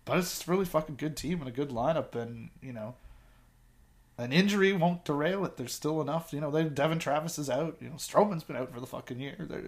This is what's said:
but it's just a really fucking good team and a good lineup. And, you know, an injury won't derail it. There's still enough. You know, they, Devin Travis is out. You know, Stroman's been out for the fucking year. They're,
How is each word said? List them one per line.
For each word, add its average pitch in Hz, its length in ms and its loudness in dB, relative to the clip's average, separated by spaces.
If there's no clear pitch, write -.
but 131 100 2
it's 180 140 2
just - 180 -8
a - 20 2
really 190 140 4
fucking 156 320 0
good 147 180 -4
team 165 260 -2
and 131 100 -6
a - 20 -8
good 135 160 -2
lineup. 131 460 0
And, 117 340 -8
you 131 100 -10
know, 113 220 -8
an 120 160 -6
injury 196 400 6
won't 175 320 2
derail 165 400 2
it. - 140 -6
There's 120 160 -6
still 156 260 0
enough. 151 320 -2
You 143 80 -2
know, 147 100 -2
they, 156 140 4
Devin 156 360 2
Travis 156 380 0
is 139 120 -2
out. 151 320 0
You 120 80 -10
know, 156 60 -12
Stroman's 175 480 4
been 143 120 -8
out 127 160 -4
for 120 80 -10
the 127 60 -8
fucking 127 340 -8
year. 139 200 -8
They're, - 280 -6